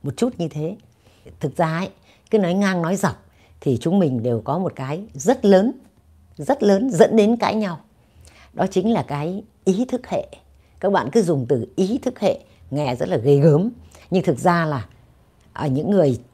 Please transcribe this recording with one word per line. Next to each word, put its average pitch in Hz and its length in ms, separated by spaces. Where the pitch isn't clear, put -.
một 139 140
chút 247 200
như 170 100
thế. 156 280
Thực 139 180
ra 160 200
ấy, 190 120
cứ 220 80
nói 175 140
ngang 190 280
nói 170 140
dọc 185 200
thì 127 200
chúng 131 180
mình 131 240
đều 117 180
có 139 180
một 180 160
cái 147 280
rất 214 320
lớn, 196 260
rất 214 260
lớn 254 260
dẫn 214 260
đến 226 220
cãi 202 180
nhau. 196 240
Đó 185 180
chính 190 200
là 220 120
cái 165 400
ý 190 220
thức 254 220
hệ. - 200
Các 202 120
bạn 147 200
cứ 233 100
dùng 156 280
từ 123 260
ý 196 220
thức - 220
hệ, 196 200
nghe 135 240
rất 151 140
là 175 80
ghê 139 200
gớm. 156 320
Nhưng 180 120
thực 143 160
ra 170 260
là, 143 200
à, - 140
những 147 240
người 147 280